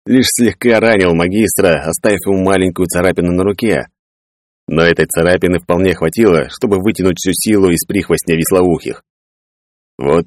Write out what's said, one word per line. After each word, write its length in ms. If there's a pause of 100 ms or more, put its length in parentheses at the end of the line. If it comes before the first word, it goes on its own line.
лишь 240
слегка 500
ранил 340
магистра, 720
оставив 400
ему 180
маленькую 440
царапину 460
на 100
руке. 440 (800)
Но 140
этой 240
царапины 540
вполне 340
хватило, 560
чтобы 300
вытянуть 380
всю 160
силу 360
из 160
прихвостня 500
веслоухих. 680 (1000)
Вот 260